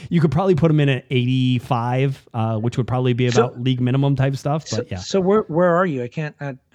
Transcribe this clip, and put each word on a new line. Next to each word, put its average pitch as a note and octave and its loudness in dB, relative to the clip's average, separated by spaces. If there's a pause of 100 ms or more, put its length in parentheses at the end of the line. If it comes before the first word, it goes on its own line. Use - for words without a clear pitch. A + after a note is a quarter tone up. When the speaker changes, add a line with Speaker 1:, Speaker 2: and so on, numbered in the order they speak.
Speaker 1:
you F3 2
could D#3 2
probably F#3+ 2
put D#3+ 2
him D3+ 4
in C#3+ 4
at C3 -2
eighty-five, B2+ 0
uh, A2+ -2
which A#2 -4
would B2 -4
probably B2+ 0
be B2 0
Speaker 2:
So A3 4
Speaker 1:
about - -10
league B2+ 0
minimum C#3 2
type C3+ 0
stuff, D3 -6
Speaker 2:
so, - -4
Speaker 1:
but - -6
yeah. F#2+ -8
Speaker 2:
so C#3 -2
where, G3 2
where E3+ 2
are F#3 2
you? C3+ -4
I A#2+ -8
can't, D3+ -8
I, C#3 -8 (200)